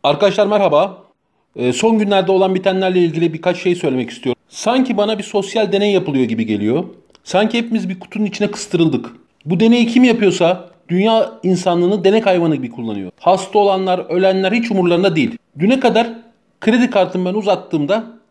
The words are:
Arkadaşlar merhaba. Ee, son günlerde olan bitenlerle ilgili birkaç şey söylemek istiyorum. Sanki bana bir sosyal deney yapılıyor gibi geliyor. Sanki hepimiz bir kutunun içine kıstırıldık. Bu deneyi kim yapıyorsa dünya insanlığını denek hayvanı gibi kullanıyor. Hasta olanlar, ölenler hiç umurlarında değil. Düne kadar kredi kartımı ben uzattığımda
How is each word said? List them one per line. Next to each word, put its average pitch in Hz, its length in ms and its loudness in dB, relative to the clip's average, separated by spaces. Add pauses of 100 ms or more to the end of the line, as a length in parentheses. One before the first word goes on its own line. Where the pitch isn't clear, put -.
Arkadaşlar 190 440 2
merhaba. 190 560 0 (540)
Ee, 123 160 -2
son 220 260 2
günlerde 196 340 0
olan 190 220 2
bitenlerle 185 460 0
ilgili 165 320 0
birkaç 175 300 -4
şey 180 120 0
söylemek 131 360 -2
istiyorum. - 380 -6
Sanki 240 480 -2
bana 208 220 -2
bir 208 40 -10
sosyal 196 500 -2
deney 202 200 2
yapılıyor 147 320 0
gibi 110 220 -2
geliyor. 107 380 -2 (400)
Sanki 220 340 0
hepimiz 220 300 -4
bir 185 120 -10
kutunun 214 240 -6
içine 202 260 -4
kıstırıldık. 156 560 -2 (380)
Bu 165 160 -2
deneyi 233 260 4
kim 247 180 4
yapıyorsa 185 680 2 (180)
dünya 214 440 2 (100)
insanlığını 180 600 0
denek 214 220 4
hayvanı 170 300 2
gibi 123 140 -8
kullanıyor. 104 400 -8 (100)
Hasta 185 380 0
olanlar, 190 400 0 (100)
ölenler 190 440 0
hiç 233 180 -2
umurlarında 175 460 2
değil. 117 200 0 (220)
Düne 233 220 2
kadar 233 280 2 (520)
kredi 240 300 2
kartımı 180 380 0
ben 190 60 -4
uzattığımda 190 720 -2 (260)